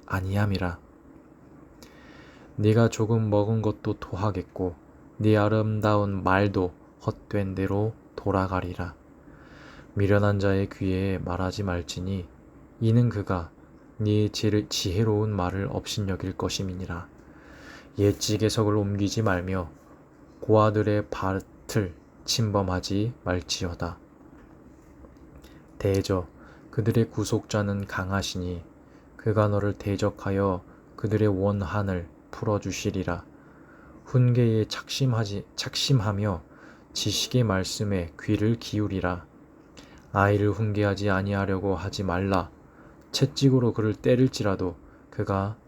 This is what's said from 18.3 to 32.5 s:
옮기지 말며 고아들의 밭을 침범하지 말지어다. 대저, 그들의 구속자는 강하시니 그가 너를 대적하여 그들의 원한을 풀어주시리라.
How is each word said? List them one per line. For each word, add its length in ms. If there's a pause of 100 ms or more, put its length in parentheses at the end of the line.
옮기지 460
말며 480 (680)
고아들의 720
밭을 840 (320)
침범하지 880 (100)
말지어다. 720 (1800)
대저, 480 (440)
그들의 400
구속자는 760
강하시니 760 (540)
그가 320
너를 240
대적하여 880 (340)
그들의 320
원한을 760 (240)
풀어주시리라. 920 (800)